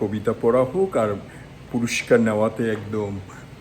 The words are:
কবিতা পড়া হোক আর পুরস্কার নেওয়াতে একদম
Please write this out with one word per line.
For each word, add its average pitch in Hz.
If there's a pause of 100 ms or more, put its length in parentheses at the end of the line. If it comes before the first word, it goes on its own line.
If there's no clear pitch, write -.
কবিতা 107 (100)
পড়া 123
হোক 190
আর 110 (600)
পুরস্কার 120
নেওয়াতে 110 (140)
একদম 104 (500)